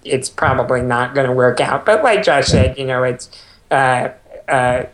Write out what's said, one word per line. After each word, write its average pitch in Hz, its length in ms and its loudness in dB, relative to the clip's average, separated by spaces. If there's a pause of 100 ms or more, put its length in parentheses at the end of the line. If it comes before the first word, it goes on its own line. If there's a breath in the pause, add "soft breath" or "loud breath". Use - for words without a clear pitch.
it's 131 260 -4
probably 127 520 0
not 123 340 -2
gonna 131 180 0
work 127 260 2
out. 139 260 -2
But 220 180 2
like 226 200 2
Josh 143 240 2
said, 131 300 2
you 135 80 -6
know, 127 180 -2
it's, 123 260 -4 (420 loud breath)
uh, 127 380 2 (380)
uh, 127 360 0 (100)